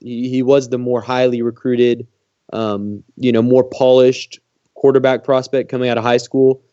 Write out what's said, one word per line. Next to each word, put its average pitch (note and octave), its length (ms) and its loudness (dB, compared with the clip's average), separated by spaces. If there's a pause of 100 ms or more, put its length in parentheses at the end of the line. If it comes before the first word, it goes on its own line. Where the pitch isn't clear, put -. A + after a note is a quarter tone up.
he, A#2+ 280 -8
he B2+ 140 -2
was C3 260 2
the B2 80 -4
more B2 240 -4
highly B2+ 400 -2
recruited, A#2+ 640 0 (460)
um, G#2 520 -6 (140)
you B2+ 140 0
know, A2+ 100 2
more B2+ 220 4
polished B2+ 760 2 (360)
quarterback C3 480 2
prospect C3 460 -2
coming B2+ 200 -4
out A#2 80 -2
of A2 60 -4
high A#2+ 140 0
school. C3 440 0 (120)